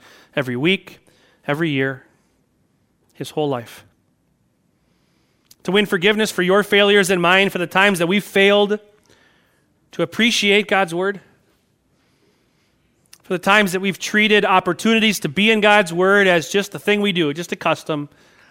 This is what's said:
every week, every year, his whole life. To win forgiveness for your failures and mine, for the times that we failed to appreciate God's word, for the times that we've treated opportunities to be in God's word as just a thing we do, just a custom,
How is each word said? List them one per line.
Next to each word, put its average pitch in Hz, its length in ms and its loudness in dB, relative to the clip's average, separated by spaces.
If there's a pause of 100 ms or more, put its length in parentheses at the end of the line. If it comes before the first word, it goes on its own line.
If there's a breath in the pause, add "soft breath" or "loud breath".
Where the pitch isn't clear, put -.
(360 soft breath)
every 127 220 -4
week, 180 420 -4 (480 soft breath)
every 156 220 -2
year, 135 360 -4 (1080)
his - 160 -12
whole 151 180 -4
life. 120 380 -8 (1800)
To 180 80 -8
win 202 140 2
forgiveness 208 440 0
for 180 140 -4
your 190 200 2
failures 202 460 2
and 180 120 0
mine, 185 280 2
for 190 80 -6
the 175 100 -6
times 190 320 0
that 170 80 -2
we 202 120 0
failed 202 600 2 (1120 soft breath)
to - 80 -6
appreciate 208 680 0
God's 190 260 -2
word, 190 280 -6 (2000)
for 190 100 -10
the 170 60 -4
times 202 340 2
that 185 60 -2
we've 190 200 -4
treated 208 440 0
opportunities 202 760 0
to 165 100 -6
be 202 220 0
in 214 100 0
God's 208 320 2
word 190 320 2
as 175 240 0
just 196 240 -4
a 147 60 -12
thing 208 220 0
we 202 100 -2
do, 165 200 -2
just 170 200 -10
a 208 40 -8
custom, 151 540 -4 (420 soft breath)